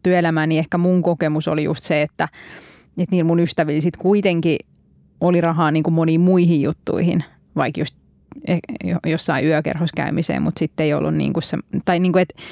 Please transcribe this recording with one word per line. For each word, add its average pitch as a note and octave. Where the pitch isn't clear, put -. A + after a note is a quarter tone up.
työelämään, E3+
niin D#3+
ehkä D#3+
mun F3+
kokemus D#3
oli D3+
just D3+
se, D3+
että, D#3+
et F3
niillä F3
mun E3+
ystävillä D#3
sit E3
kuitenkin F3+
oli F3
rahaa E3
niinku D#3
moniin D#3+
muihin F3
juttuihin, -
vaikka D3
just -
e-, F2
jo-, E3+
jossain D3+
yökerhossa D#3
käymiseen, A#2+
mut G#2+
sitten D#3
ei D3
ollut D3+
niinku D3+
se, -
tai F3
niinku F3+
et, F3+